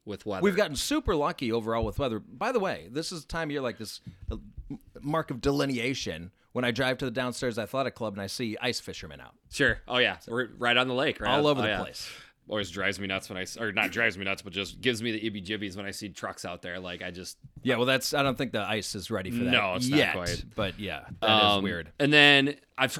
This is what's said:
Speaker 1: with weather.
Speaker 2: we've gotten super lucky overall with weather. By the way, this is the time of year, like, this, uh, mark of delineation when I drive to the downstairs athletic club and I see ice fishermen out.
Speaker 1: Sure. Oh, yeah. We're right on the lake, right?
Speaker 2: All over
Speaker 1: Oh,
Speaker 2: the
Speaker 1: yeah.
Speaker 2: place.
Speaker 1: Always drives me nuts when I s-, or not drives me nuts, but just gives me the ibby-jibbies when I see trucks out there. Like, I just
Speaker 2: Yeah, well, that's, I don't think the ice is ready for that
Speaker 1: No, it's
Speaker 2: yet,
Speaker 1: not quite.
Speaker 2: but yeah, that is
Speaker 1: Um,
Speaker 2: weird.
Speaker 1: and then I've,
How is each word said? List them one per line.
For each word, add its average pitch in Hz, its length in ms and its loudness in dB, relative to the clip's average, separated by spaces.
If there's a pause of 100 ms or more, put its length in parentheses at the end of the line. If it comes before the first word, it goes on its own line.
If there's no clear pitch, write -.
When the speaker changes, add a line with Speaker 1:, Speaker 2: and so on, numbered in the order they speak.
Speaker 1:
with 101 200 -10
weather. 98 180 -2
Speaker 2:
we've 190 140 4
gotten 170 200 2
super 269 400 0
lucky 147 340 0
overall 113 340 0
with 107 140 -4
weather. 120 220 0
By 156 320 -4
the 247 80 2
way, 101 320 -2
this 156 180 -4
is 165 120 -8
the - 60 -20
time 165 200 -4
of 143 40 -4
year, 143 80 -2
like, 117 160 -2
this, - 240 -10 (300)
uh, 110 60 -4 (680)
mark 151 280 -2
of 127 100 -6
delineation 127 880 0 (220)
when 123 120 0
I 123 60 2
drive 127 280 2
to 147 60 -4
the 127 60 -2
downstairs 123 480 -2
athletic 127 360 -2
club 107 200 -4
and 101 80 -6
I 98 40 -4
see 107 340 -4
ice 123 200 -2
fishermen 73 400 -12
out. 65 140 -20 (160)
Speaker 1:
Sure. 120 360 4
Oh, 123 120 0
yeah. 104 180 4 (100)
We're 117 220 -2 (100)
right 120 180 4
on 127 120 6
the 127 60 0
lake, 131 260 0
right? 113 100 0
Speaker 2:
All 147 160 4
over 147 140 4
Speaker 1:
Oh, - 20 2
Speaker 2:
the 104 60 4
Speaker 1:
yeah. 98 140 2
Speaker 2:
place. - 260 -10 (420)
Speaker 1:
Always 101 200 -2
drives 95 280 -2
me 98 80 -6
nuts 95 220 -4
when 101 80 -10
I 92 60 -4
s-, - 160 -10
or 110 140 -2
not 98 200 0
drives 110 240 2
me 98 80 -6
nuts, 98 160 -2
but 92 140 -12
just 92 260 -6
gives 117 220 0
me 117 100 -2
the 107 180 -2
ibby-jibbies 101 460 -6
when 101 80 -8
I 98 60 -6
see 101 180 -8
trucks - 380 -8
out 90 160 -10
there. 90 180 -8
Like, 90 220 -8
I 92 80 -8
just 87 260 -12 (260)
Speaker 2:
Yeah, 123 140 2
well, 117 80 2
that's, 131 300 2
I 143 80 4
don't 135 160 2
think 127 140 -2
the 107 100 0
ice 101 320 -2
is 92 160 -8
ready 95 200 -2
for 120 140 -2
that 123 60 0
Speaker 1:
No, 104 240 2
it's 123 120 -2
Speaker 2:
yet, 127 300 4
Speaker 1:
not 90 80 -4
quite. 87 200 -2 (100)
Speaker 2:
but 98 260 -4
yeah, 85 240 -6 (160)
that 110 60 0
is 110 160 6 (140)
Speaker 1:
Um, 98 60 0
Speaker 2:
weird. 87 380 -4
Speaker 1:
and 143 100 4
then 143 460 8 (220)
I've, 131 220 2